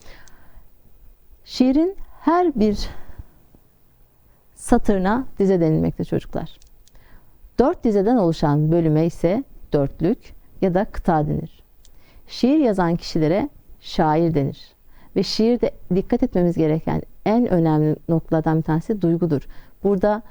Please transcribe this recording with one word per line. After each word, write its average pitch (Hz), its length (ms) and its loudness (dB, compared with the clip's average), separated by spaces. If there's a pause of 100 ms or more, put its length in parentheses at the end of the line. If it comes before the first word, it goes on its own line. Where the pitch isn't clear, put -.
(1400)
Şiirin 294 540 0 (240)
her 330 380 2
bir 208 300 0 (1700)
satırına 226 720 2 (140)
dize 190 220 2
denilmekte 160 420 0
çocuklar. - 540 -6 (1040)
Dört 294 240 0
dizeden 214 340 2
oluşan 156 540 2
bölüme 160 340 2
ise 180 380 -2 (300)
dörtlük 160 600 -2 (260)
ya 185 120 0
da 170 120 2
kıta 156 420 0
denir. 151 360 -6 (640)
Şiir 269 300 2
yazan 196 380 2
kişilere 170 540 -2 (300)
şair 160 540 0
denir. 139 420 -4 (420)
Ve 196 80 0
şiirde 226 480 0 (240)
dikkat 185 280 0
etmemiz 175 340 0
gereken 156 440 0 (240)
en 233 220 2
önemli 156 480 2 (140)
noktalardan 160 480 0
bir 160 60 0
tanesi 165 380 -2
duygudur. 170 400 0 (420)
Burada 208 480 0